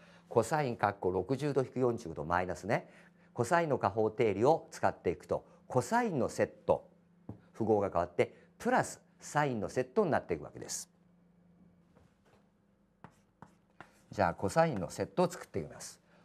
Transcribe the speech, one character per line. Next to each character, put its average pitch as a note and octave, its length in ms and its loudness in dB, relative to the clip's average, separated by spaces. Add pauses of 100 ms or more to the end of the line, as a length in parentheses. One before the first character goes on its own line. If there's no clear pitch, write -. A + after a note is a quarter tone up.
(300)
コ A2+ 140 4
サ D3+ 180 0
イ B2+ 80 -2
ン A2 60 -6
か G2+ 140 2
っ G2+ 80 -4
こ F#2 120 0
六 F#2 260 0
十 C#3+ 160 -2
度 C3+ 100 2
引 B2+ 100 -10
く B2 80 -4
四 A#2+ 180 2
十 E2 160 -10
度 D2 100 -6
マ F2 180 2
イ F2 40 -4
ナ E2 100 -4
ス - 80 -12
ね。 C3 240 -2 (460)
コ A#2+ 100 0
サ E3+ 160 2
イ E3+ 60 2
ン - 20 -2
の B2+ 80 2
加 G#2 140 2
法 A2 200 2
定 A2 220 2
理 G2+ 120 2
を D#3 260 4
使 - 180 0
っ F2+ 60 0
て - 160 -2
い D#2 60 0
く - 100 -16
と、 - 180 -4 (220)
コ B2+ 160 2
サ A#3+ 220 0
イ A3+ 40 -2
ン D#3+ 120 -2
の F2+ 100 0
セ - 140 0
ッ - 20 4 (180)
ト、 - 240 2 (640)
符 A2+ 120 -4
号 G#2 160 4
が F#2+ 100 0
変 E2+ 100 0
わ F2 60 0
っ - 20 -6
て、 - 260 -2 (240)
プ A#3 120 -2
ラ A3+ 140 4
ス - 180 -14 (180)
サ D3 240 -2
イ C#3 80 -2
ン A2 80 -4
の F2 80 -2
セ - 120 -2
ッ B2+ 40 0
ト G#3+ 200 0
に D#3+ 80 0
な G2+ 60 4
っ - 80 -6
て F2 80 -2
い D#2 40 -2
く C2 60 -12
わ A#1 80 -14
け - 80 -16
で - 80 -12
す。 - 200 -10 (3250)
じ G#2 120 0
ゃ F2 60 6
あ、 E2+ 60 0
コ G2 140 -2
サ E3 160 4
イ D#3+ 100 0
ン G2 60 -4
の F2 100 -4
セ - 120 -6
ッ - 40 -2
ト - 180 0
を F3 60 2
作 - 140 -12
っ - 40 -18
て G2 120 -6
み D2 80 -6
ま - 120 -18
す。 - 200 -16 (240)